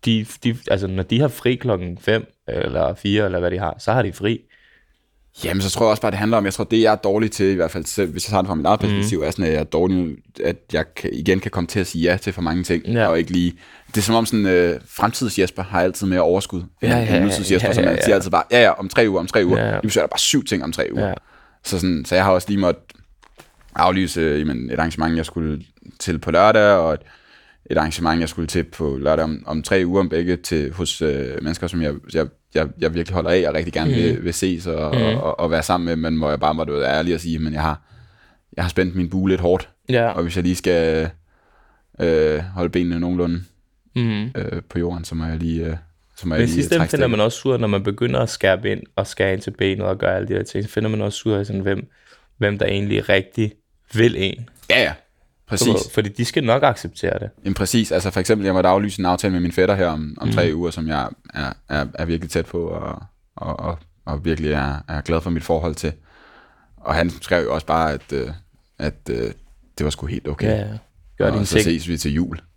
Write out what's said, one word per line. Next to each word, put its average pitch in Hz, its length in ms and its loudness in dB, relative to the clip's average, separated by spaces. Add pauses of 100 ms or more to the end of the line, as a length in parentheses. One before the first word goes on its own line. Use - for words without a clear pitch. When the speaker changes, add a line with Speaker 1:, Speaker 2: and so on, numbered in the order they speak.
Speaker 1:
de, 110 220 2 (180)
de, 120 120 0 (140)
altså, 98 160 0
når 92 160 -2
de 110 180 0
har 147 80 2
fri 123 260 0
klokken 90 440 -4
fem 107 340 -2 (160)
eller - 460 -2
fire, 104 300 0
eller 90 160 0
hvad 87 100 0
de 90 80 -4
har, 95 200 -4
så - 140 -2
har 123 100 2
de 98 100 -2
fri. 110 280 -2 (1040)
Speaker 2:
Jamen, 90 180 0
så 98 80 -2
tror - 160 0
jeg 107 40 4
også 107 120 0
bare, 110 80 0
det 98 80 -4
handler 107 180 2
om, 104 80 2
jeg 95 100 0
tror, 107 100 -4
det 113 180 2
jeg 107 100 6
er 107 40 2
dårlig 104 340 0
til, 98 160 0
i 98 80 4
hvert 85 160 0
fald 80 140 -6
selv, 92 280 -2
hvis 87 140 -6
jeg - 40 -8
tager 98 120 2
det 95 60 0
fra 95 60 -2
mit 76 120 -2
eget 104 160 4
Speaker 1:
Mhm. 104 80 2
Speaker 2:
perspektiv, 101 320 0
er 76 80 -2
sådan, 90 140 -2
at 80 80 2
jeg 76 80 2
er 78 40 0
dårlig, 87 520 0 (280)
at 87 120 0 (160)
jeg 78 220 -2
kan, - 180 -6
igen 92 280 2
kan - 100 -6
komme 87 160 -2
til - 140 -2
at 90 60 0
sige 85 240 0
ja 90 60 4
til 101 160 -4
for 90 100 -6
mange 85 220 0
ting, 87 220 -2
Speaker 1:
Ja. 113 200 2
Speaker 2:
og 82 120 2
ikke 85 120 0
lige... 87 220 2 (360)
Det - 80 -4
er 104 60 2
som 110 120 2
om 113 120 4
sådan, 107 200 0
øh, 87 400 4
fremtids 107 520 -2
Jesper 95 240 0
har 92 200 -2
altid 95 240 -2
mere 90 140 2
overskud 87 400 2
end, 85 80 -10 (140)
Speaker 1:
Ja, 113 60 2 (100)
ja, 110 180 2
Speaker 2:
end - 80 4
nutids 95 280 0
Jesper, 92 160 2
Speaker 1:
ja, 110 60 2
Speaker 2:
så 92 60 4
man 90 100 4
Speaker 1:
ja, 85 60 0
Speaker 2:
siger - 140 2
Speaker 1:
ja. 104 40 8
Speaker 2:
altid 92 160 0
bare, 82 200 2
"Ja, 120 120 6
ja, 104 80 8
om 98 180 -2
tre 113 200 4
uger, 92 120 2
om 87 60 -4
tre 107 200 2
uger." 98 120 4
Speaker 1:
Ja, - 60 0
ja. 53 60 -2
Speaker 2:
Lige 104 100 -2
pludselig 101 200 0
er 76 60 2
der - 40 -4
bare - 80 -4
syv - 260 2
ting 85 200 -2
om 80 80 -6
tre - 200 -2
uger. 104 160 0
Speaker 1:
Ja. 92 60 -2 (500)
Speaker 2:
Så 95 160 -4
sådan, 85 240 0
så - 100 -2
jeg 92 100 4
har 98 80 6
også 92 160 2
lige 98 120 0
måttet 87 220 0 (920)
aflyse, 90 460 2
øh, 76 200 2
jamen, 64 300 -2
et 64 80 -4
arrangement, 80 380 -2
jeg 80 100 -2
skulle 78 380 -6 (340)
til 82 200 -4
på 85 120 -6
lørdag, 104 320 6 (100)
og 80 220 4
et, 73 60 -6 (680)
et 80 80 2
arrangement, 80 420 0
jeg 80 80 -2
skulle 80 200 -6
til 85 160 0
på 71 360 -4
lørdag 78 240 2
om, 78 220 -6
om 76 160 -4
tre 95 240 2
uger, 92 140 2
om 90 80 0
begge 87 280 0
til, 73 360 -2
hos, 85 300 -4
øh, 69 320 -2
mennesker, 87 320 -4
som 85 160 -2
jeg, 73 120 0 (200)
jeg, 78 120 2 (280)
jeg, 78 140 2 (100)
jeg 80 160 0
virkelig 85 200 -4
holder 82 160 0
af, 90 180 4
og 73 60 -2
rigtig 85 180 -2
gerne 78 220 0
vil, - 200 2
Speaker 1:
Mhm. 85 100 -6
Speaker 2:
vil 85 100 -2
ses 92 320 -2
og, 78 280 -2
Speaker 1:
Mhm. - 100 2
Speaker 2:
og, 123 180 0
og, - 180 -2
og 82 100 0
være 80 120 2
sammen 90 240 0
med, 82 100 0 (140)
men 80 80 0
hvor 76 120 0
jeg 71 100 -2
bare 78 140 2
måtte 78 180 -2
være 71 260 0
ærlig 85 160 0
og 80 60 -4
sige, 82 180 -4
"Men 78 140 -2
jeg 76 100 -2
har, 78 180 -2 (760)
jeg 87 80 -2
har 87 40 -2
spændt 90 280 0
min 90 140 -2
bue 95 180 0
lidt 92 120 2
hårdt, 87 280 2 (200)
Speaker 1:
Ja. 117 200 2
Speaker 2:
og 85 140 -2
hvis 85 140 -2
jeg 90 80 0
lige 90 120 2
skal, 82 540 2 (880)
øh, 78 380 2 (160)
holde 87 160 -2
benene 87 300 0
nogenlunde, 87 420 0 (540)
Speaker 1:
Mhm. 113 400 -2
Speaker 2:
øh, - 340 -6
på - 80 -4
jorden, 87 260 -4
så 82 100 -10
må 80 100 -4
jeg 80 120 -4
lige, 82 300 -2
øh, 82 100 -4 (400)
så 92 120 -8
må 80 60 -2
jeg 95 60 2
Speaker 1:
Men 117 60 4
Speaker 2:
lige - 80 0
Speaker 1:
sidst - 140 0
ende 170 100 2
Speaker 2:
trække 160 120 2
Speaker 1:
finder 143 160 2
Speaker 2:
stikket." 120 120 2
Speaker 1:
man - 20 2
også 117 280 0
ud 135 60 2
af, 117 60 0
når 110 80 0
man 98 140 2
begynder 117 380 -2
at 113 100 0
skærpe 98 420 2
ind 95 80 -4 (160)
og 98 100 -2
skære 98 260 0
ind 98 80 -2
til - 100 -8
benet 98 360 -2
og 95 120 -2
gøre 92 180 0
alle 98 120 -4
de 98 60 -4
her 95 80 0
ting, 101 220 -6
så 104 60 -10
finder 110 180 -2
man 107 140 -2
også 104 260 -4
ud 107 40 0
af, 101 140 -2
sådan, 101 160 -4
hvem, 98 280 -2 (480)
hvem 101 200 0
der - 80 0
egentlig 101 420 0
rigtig 101 440 0 (420)
vil 110 280 4
en. 117 260 -4 (220)
Speaker 2:
Ja, 127 120 4
ja. 73 100 0 (560)
Præcis. 110 180 0
Speaker 1:
Du 117 60 4
ved, 95 80 2 (140)
fordi 104 140 0
de 120 160 -4
skal 143 200 -2
nok 120 180 2
acceptere - 560 -2
det. - 120 -8 (140)
Speaker 2:
Jamen, 98 100 -2
præcis. 104 380 0
Altså, 92 180 0
for 95 100 -2
eksempel, 101 240 2
jeg 95 100 2
måtte 90 140 4
aflyse 101 320 2
en 92 60 0
aftale 90 260 2
med 90 80 0
min 87 120 0
fætter 95 220 4
her 95 120 2
om, 78 340 -4
om - 80 -4
Speaker 1:
Mhm. 107 80 0
Speaker 2:
tre 85 180 2
uger, 85 160 -2
som 80 180 -6
jeg 69 200 -2 (260)
er, 71 180 -6 (160)
er, 71 260 -2
er 85 100 -4
virkelig 82 260 -4
tæt 82 160 -2
på 85 300 -6
at, - 180 -8 (420)
og, - 240 -8
og, 82 180 -6 (260)
og 73 200 -6
virkelig 78 280 0
er, 71 360 -2
er 78 120 -6
glad 82 200 -2
for 87 100 -6
mit 82 140 -2
forhold 82 300 -2
til. 78 180 -6 (840)
Og - 180 -4
han 85 160 0
skrev 85 340 -2
jo 60 100 -2
også 80 120 -4
bare, 80 260 2
at, 69 200 -8
øh, 64 160 -4 (500)
at, 76 160 -4 (160)
øh, 58 200 -4 (480)
det - 60 -2
var 76 60 0
sgu - 160 -8
helt - 220 -6
okay. 73 180 -4
Speaker 1:
Ja, 110 120 2
ja. 104 80 -6 (520)
Gør 104 120 2
Speaker 2:
Og 107 80 -2
Speaker 1:
din 104 80 0
Speaker 2:
så - 60 -4
Speaker 1:
ting. 110 120 4
Speaker 2:
ses 85 240 -2
vi 85 100 -2
til 73 160 -4
jul. 85 240 -2 (180)